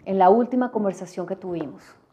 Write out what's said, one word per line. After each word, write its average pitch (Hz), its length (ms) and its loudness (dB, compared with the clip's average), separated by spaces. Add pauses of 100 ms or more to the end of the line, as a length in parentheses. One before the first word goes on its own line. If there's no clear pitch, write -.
en 190 140 -2
la 180 100 8
última 247 420 2
conversación 190 540 -6
que 190 100 -10
tuvimos. 170 480 -10 (300)